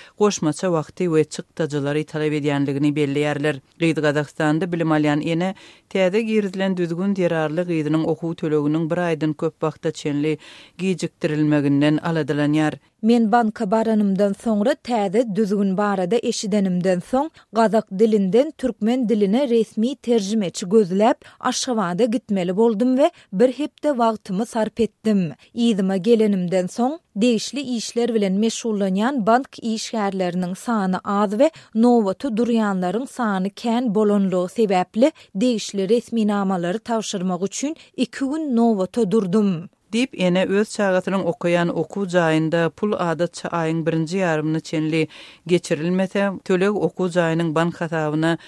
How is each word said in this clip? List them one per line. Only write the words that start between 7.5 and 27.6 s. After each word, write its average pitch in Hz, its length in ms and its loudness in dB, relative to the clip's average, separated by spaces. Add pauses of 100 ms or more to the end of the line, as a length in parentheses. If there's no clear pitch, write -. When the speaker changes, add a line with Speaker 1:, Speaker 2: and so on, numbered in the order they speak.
Speaker 1:
gyzynyň 160 400 0
okuw 165 320 -4
töleginiň 151 540 0
bir 170 100 -2
aýdan 156 320 0
köp 156 220 -4 (100)
wagta 160 260 -4
çenli 147 480 -2 (400)
gijikdirilmeginden 151 1300 0
aladylanýar. 151 720 0 (260)
Speaker 2:
Men 226 300 4
banka 226 380 0
baranymdan 208 600 2
soňra 214 420 0
täze 220 500 0 (120)
düzgün 196 400 0
barada 202 460 0
eşidenimden 190 760 0 (100)
soň 277 200 0 (220)
gazak 214 340 2 (120)
dilinden 220 600 4
türkmen 240 500 -2
diline 214 400 2
resmi 233 480 0
terjimeçi 214 680 -2
gözläp 208 500 4 (240)
Aşgabatda 220 640 -2
gitmeli 196 520 -2
boldum 233 400 2
we 294 140 4 (220)
bir 240 200 4
hepde 294 360 -4
wagtymy 226 580 -2
sarp 220 340 -4
etdim. 202 520 0 (220)
Ýzyma 202 420 2
gelenimden 190 680 2
soň 254 320 -4 (180)
degişli 233 440 0